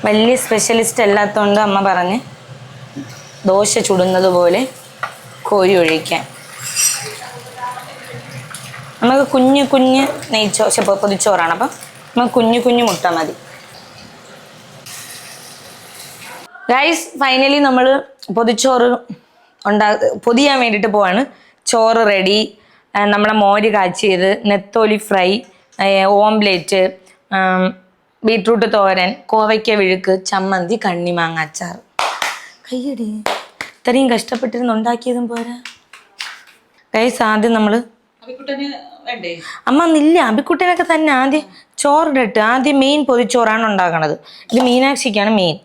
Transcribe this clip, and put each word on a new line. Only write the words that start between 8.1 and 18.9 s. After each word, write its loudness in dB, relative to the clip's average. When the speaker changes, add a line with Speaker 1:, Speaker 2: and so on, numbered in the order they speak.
Speaker 1:
നമുക്ക് 4
കുഞ്ഞു 4
കുഞ്ഞു 2
നെയ്ച്ചോ-, 0
ശ്ശെ, 0
പൊ-, 0
പൊതിച്ചോറാണ്, 0
അപ്പം -2
നമുക്ക് 0
കുഞ്ഞു 2
കുഞ്ഞു 2
മുട്ട -2
മതി. -2
ഗൈസ്, 0
finally 2
നമ്മൾ 2
പൊതിച്ചോറ് 2